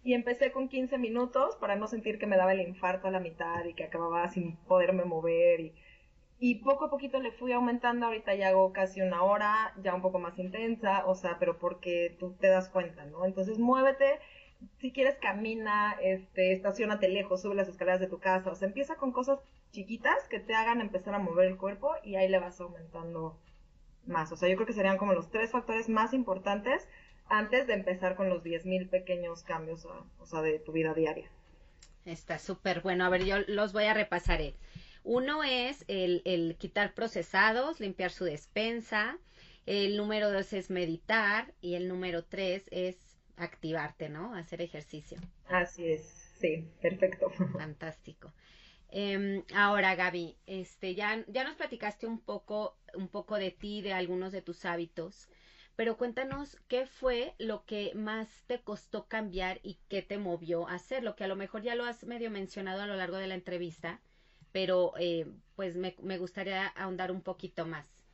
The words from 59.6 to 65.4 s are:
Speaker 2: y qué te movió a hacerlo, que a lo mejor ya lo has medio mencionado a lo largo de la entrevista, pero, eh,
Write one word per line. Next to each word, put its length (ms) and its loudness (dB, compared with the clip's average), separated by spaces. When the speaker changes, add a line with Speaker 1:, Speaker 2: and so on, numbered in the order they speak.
Speaker 2:
y 160 -12
qué 140 -2
te 160 -6
movió 500 -2
a 60 -4
hacerlo, 420 -6
que 80 -8
a 40 -2
lo 80 -2
mejor 260 -8
ya 120 -4
lo 100 -2
has 200 -8
medio 260 -6
mencionado 520 -6
a 40 -6
lo 100 -4
largo 200 -4
de 120 -6
la 60 -6
entrevista, 640 -8
pero, 460 2
eh, 280 0